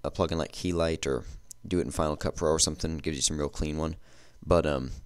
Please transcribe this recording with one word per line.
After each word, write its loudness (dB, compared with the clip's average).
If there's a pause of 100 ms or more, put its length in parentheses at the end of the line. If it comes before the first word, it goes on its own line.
a -2
plugin 2
like -2
Keylight, 0
or 0 (420)
do 2
it 2
in -6
Final 0
Cut -4
Pro 2
or 4
something. 0
Gives -2
you -4
some 0
real 0
clean -2
one. -2 (500)
But, 6
um, 0 (140)